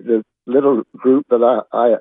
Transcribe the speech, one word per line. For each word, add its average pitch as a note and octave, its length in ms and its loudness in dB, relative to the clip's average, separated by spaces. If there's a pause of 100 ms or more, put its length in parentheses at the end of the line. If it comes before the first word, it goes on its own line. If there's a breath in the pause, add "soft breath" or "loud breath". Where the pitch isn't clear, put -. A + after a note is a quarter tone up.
the A2+ 200 -2 (220)
little C3+ 360 0 (120)
group C3 360 0
that A#2 120 2
I, A#2+ 320 -2
I, A#2 260 2